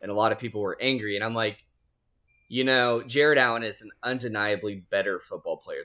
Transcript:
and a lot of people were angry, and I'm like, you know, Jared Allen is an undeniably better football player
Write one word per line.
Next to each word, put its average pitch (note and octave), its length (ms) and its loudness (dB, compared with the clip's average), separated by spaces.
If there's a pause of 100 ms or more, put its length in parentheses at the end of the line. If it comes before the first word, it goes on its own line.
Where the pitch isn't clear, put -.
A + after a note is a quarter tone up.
and G2 100 -8
a G2+ 40 -4
lot A2 180 4
of G#2 40 -2
people G#2+ 220 -8
were F#2+ 220 -4
angry, A#2 340 0
and G2+ 80 -2
I'm A2+ 100 -2
like, A2 300 -2 (840)
you B2+ 160 0
know, B2 380 4
Jared C#3+ 380 4
Allen A#2 240 2
is G#2 180 -6
an G#2+ 80 -16 (140)
undeniably G#2+ 720 -2
better F#2+ 440 -2
football E2+ 380 -8
player C#2+ 280 -10